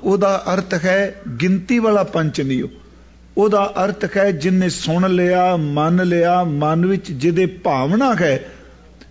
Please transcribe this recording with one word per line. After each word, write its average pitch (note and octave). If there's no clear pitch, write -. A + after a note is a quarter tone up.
ਉਹਦਾ G3
ਅਰਥ F#3+
ਹੈ F#3
ਗਿਣਤੀ F#3+
ਵਾਲਾ G#3
ਪੰਚ D#3
ਨਹੀਂ, C3+
ਉਹ, -
ਉਹਦਾ G3+
ਅਰਥ G3+
ਹੈ G3
ਜਿਨਨੇ F3+
ਸੁਣ F3+
ਲਿਆ, F3+
ਮੰਨ D#3+
ਲਿਆ, F3
ਮਨ D#3
ਵਿੱਚ G3
ਜਿਹਦੇ E3
ਭਾਵਨਾ F#3
ਹੈ। D3+